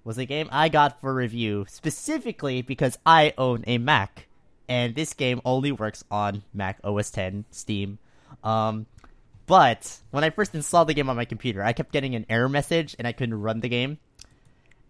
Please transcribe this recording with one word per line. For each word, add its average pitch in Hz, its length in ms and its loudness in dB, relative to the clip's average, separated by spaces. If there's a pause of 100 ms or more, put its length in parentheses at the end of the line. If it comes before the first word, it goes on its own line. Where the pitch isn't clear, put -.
was 113 160 -8
a 131 60 -4
game 147 260 -4
I 151 180 4
got 147 320 4
for 135 140 -2
review 113 540 -2
specifically 160 960 -6
because - 440 -2
I 160 320 8
own 127 280 0
a 120 120 2
Mac, 120 480 0 (420)
and 120 260 -2
this 156 200 -4
game 123 300 -2
only 131 280 0
works 107 380 -6
on 104 320 -2 (100)
Mac 101 300 -6
O 104 160 -2
S 104 120 -4
ten, 98 400 -6
Steam. 101 480 -6 (440)
Um, 110 440 -2 (600)
but 156 520 4 (120)
when 143 140 0
I 160 60 4
first 196 240 -4
installed 160 340 2
the 156 60 0
game 139 160 0
on 120 60 0
my 117 80 -2
computer, 107 380 -6
I 117 100 0
kept - 200 -6
getting 135 220 -2
an 110 140 -6
error 117 200 2
message, 143 500 -2
and 120 80 -4
I 120 60 -2
couldn't 113 280 -4
run 110 200 -2
the 123 80 -4
game. 127 300 -2 (920)